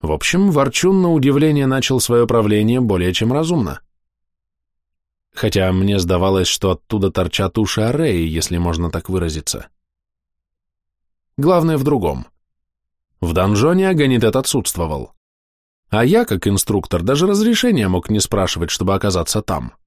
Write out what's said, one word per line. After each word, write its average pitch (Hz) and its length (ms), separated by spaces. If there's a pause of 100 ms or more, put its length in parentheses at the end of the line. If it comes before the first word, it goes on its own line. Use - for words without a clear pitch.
В 78 120
общем, 185 380
Ворчун, 175 520
на 175 100
удивление, 143 540
начал 131 340
свое 120 260
правление 110 540
более 92 320
чем 113 200
разумно. 147 480 (1500)
Хотя 95 400
мне 98 260
сдавалось, 92 500
что - 240
оттуда 98 380
торчат 92 480
уши 107 240
Ареи, 117 440
если 82 320
можно 85 320
так 85 180
выразиться. 80 600 (1700)
Главное 160 400
в 135 80
другом. 85 420 (920)
В 85 120
донжоне 107 560
Аганитет 131 480
отсутствовал. 85 760 (800)
А 110 140
я, 214 200
как 98 220
инструктор, 98 560
даже 143 240
разрешения 208 640
мог 92 220
не 107 100
спрашивать, 90 500
чтобы 92 240
оказаться 95 480
там. 65 320 (120)